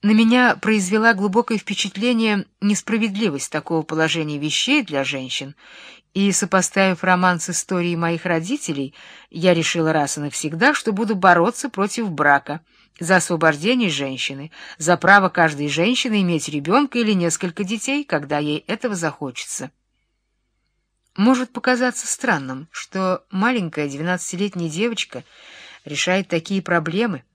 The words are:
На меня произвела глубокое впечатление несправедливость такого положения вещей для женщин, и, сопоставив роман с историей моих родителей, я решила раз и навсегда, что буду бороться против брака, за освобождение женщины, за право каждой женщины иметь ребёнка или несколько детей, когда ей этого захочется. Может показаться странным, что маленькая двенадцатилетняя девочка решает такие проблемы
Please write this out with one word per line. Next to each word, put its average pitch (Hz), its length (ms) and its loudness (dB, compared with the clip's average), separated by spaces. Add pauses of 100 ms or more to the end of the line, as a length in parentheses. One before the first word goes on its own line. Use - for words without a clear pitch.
На 208 100 4
меня 233 420 6
произвела 214 600 2
глубокое 208 440 0
впечатление 208 880 -2 (140)
несправедливость 202 880 -2
такого 156 320 -2
положения 156 560 -2
вещей 220 460 0
для 143 180 -2
женщин, 135 540 -8 (580)
и, 196 160 2
сопоставив 190 720 0
роман 180 380 2
с - 100 -8
историей 175 460 -2
моих 165 280 -2
родителей, 165 680 -4 (360)
я 175 220 2
решила 160 400 0
раз 147 240 0
и 151 40 -8
навсегда, 165 540 0
что - 180 -4
буду 208 240 -2
бороться 185 540 4
против 202 400 -4
брака, 143 500 2 (400)
за 180 160 2
освобождение 170 760 2
женщины, 139 600 -6 (260)
за 170 180 4
право 190 320 6
каждой 151 380 2
женщины 208 560 0
иметь 170 280 0
ребёнка 202 500 0
или 220 120 2
несколько 175 520 -2
детей, 262 400 -4
когда 147 340 -2
ей 147 200 -2 (100)
этого 214 260 -4
захочется. 160 760 -8 (1400)
Может 247 360 2
показаться 247 540 -2
странным, 139 640 -4
что 185 600 -4
маленькая 190 580 -2
двенадцатилетняя 175 840 -6
девочка 190 540 -6 (600)
решает 180 440 -2
такие 175 340 -2
проблемы 170 600 -2 (100)